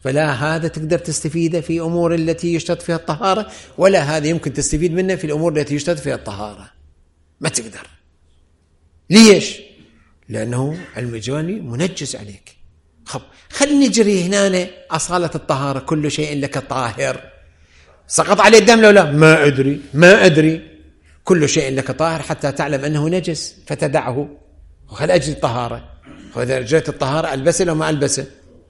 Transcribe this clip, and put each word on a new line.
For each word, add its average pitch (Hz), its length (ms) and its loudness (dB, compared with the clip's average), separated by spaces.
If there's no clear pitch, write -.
فلا 147 280 0
هذا 156 360 -4
تقدر 156 300 -4
تستفيده 165 640 -4
في 165 180 -4
أمور 170 360 0
التي 165 400 -2
يشترط 170 260 -4
فيها 170 140 -4
الطهارة، 185 560 -4
ولا 160 400 2
هذا 147 100 -2
يمكن 156 260 -4
تستفيد 151 400 -2
منه 185 220 -2
في 180 80 -10
الأمور 156 340 -2
التي 147 180 -2
يشترط 156 240 -4
فيها 139 160 -6
الطهارة. 101 560 -14
ما 156 80 -4
تقدر. - 380 -10
ليش؟ 202 520 6
لأنه 123 480 -4
علم 120 140 -8
الإجمالي 135 440 -6
منجس 156 640 -8
عليك. 104 420 -20
خب، - 160 -10
خلينا 285 380 2
نجري 202 360 2
هنا 185 440 0
أصالة 170 440 -4
الطهارة، 139 440 -6
كل 151 320 -4
شيء 147 280 -6
لك 143 180 -6
طاهر. 127 680 -6
سقط 185 340 0
عليه 220 180 8
الدم 220 220 6
لو 214 80 8
لا؟ 185 220 6
ما 156 340 6
أدري، 139 360 2
ما 185 320 8
أدري. 156 480 2
كل 156 260 2
شيء 135 260 -2
لك 135 160 -4
طاهر 156 300 -4
حتى 147 300 -6
تعلم 143 340 -4
أنه 151 240 -2
نجس 170 460 -6
فتدعه. 143 640 -4
وخل 160 220 -4
أجري 151 200 0
الطهارة. 120 580 -6
وإذا 123 220 -2
أجريت 147 320 -2
الطهارة 147 440 -4
ألبسه 160 320 0
لو 165 100 -2
ما 156 140 -2
ألبسه؟ 139 360 -4